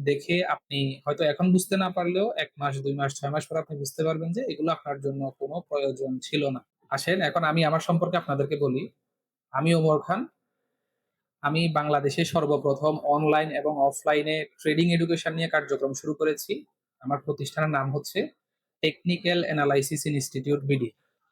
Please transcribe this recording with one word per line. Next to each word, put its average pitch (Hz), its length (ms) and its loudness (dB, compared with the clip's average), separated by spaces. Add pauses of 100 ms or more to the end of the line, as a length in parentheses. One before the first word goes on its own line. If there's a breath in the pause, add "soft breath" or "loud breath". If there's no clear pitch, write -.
দেখে 143 420 0
আপনি 139 640 -2
হয়তো 147 180 0
এখন 180 280 4
বুঝতে 185 240 4
না 190 140 2
পারলেও 185 420 2
এক - 240 -4
মাস, 143 220 -2
দুই 139 160 -2
মাস, 139 260 -2
ছয় 139 100 -4
মাস 147 160 -2
পর 160 100 -4
আপনি 151 220 -6
বুঝতে 139 260 -4
পারবেন 160 280 -2
যে 233 160 -4
এগুলো 160 240 0
আপনার 143 280 -6
জন্য 139 380 -4
কোনো 143 220 -6
প্রয়োজন 135 580 -2
ছিল 143 320 -2
না। 127 140 -6 (260)
আসেন, 170 320 0
এখন 165 220 0
আমি 160 200 4
আমার 156 160 2
সম্পর্কে 170 360 0
আপনাদেরকে 143 400 -2
বলি। 135 320 0 (640)
আমি 160 240 2
ওমর 160 240 4
খান। 190 280 -4 (1160)
আমি 160 260 2
বাংলাদেশে 147 560 2
সর্বপ্রথম 147 760 0
অনলাইন 151 520 2
এবং 143 280 -2
অফলাইনে 151 680 0
ট্রেডিং 165 500 0
এডুকেশন 165 400 0
নিয়ে 165 140 -2
কার্যক্রম 139 440 0
শুরু 151 220 -6
করেছি। 156 500 -4 (360)
আমার 139 180 -4
প্রতিষ্ঠানের 151 520 -4
নাম 139 260 -2
হচ্ছে 196 320 -4 (540)
টেকনিক্যাল 175 600 0
অ্যানালাইসিস 143 640 0
ইনস্টিটিউট, 143 540 -2
বিডি। 139 300 0 (420)